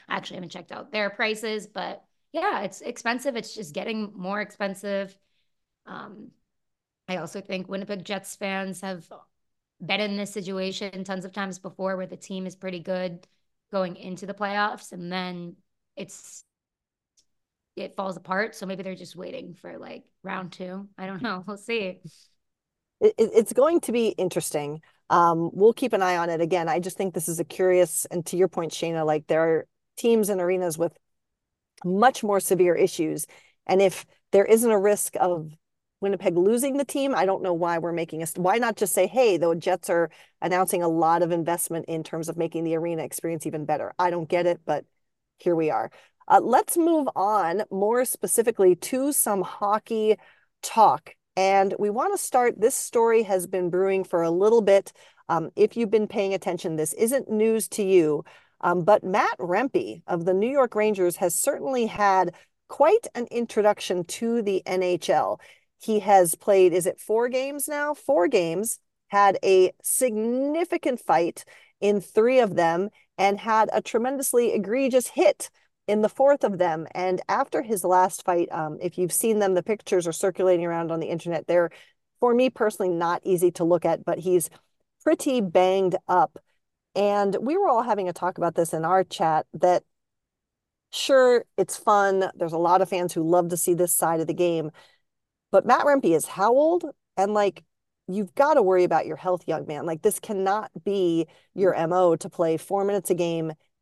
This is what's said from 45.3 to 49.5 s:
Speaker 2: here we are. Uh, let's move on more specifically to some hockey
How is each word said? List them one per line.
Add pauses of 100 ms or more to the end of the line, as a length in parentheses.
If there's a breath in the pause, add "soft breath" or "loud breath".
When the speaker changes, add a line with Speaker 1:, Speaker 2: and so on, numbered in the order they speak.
Speaker 2:
here
we
are. (360 soft breath)
Uh,
let's
move
on
more
specifically
to
some
hockey (460 soft breath)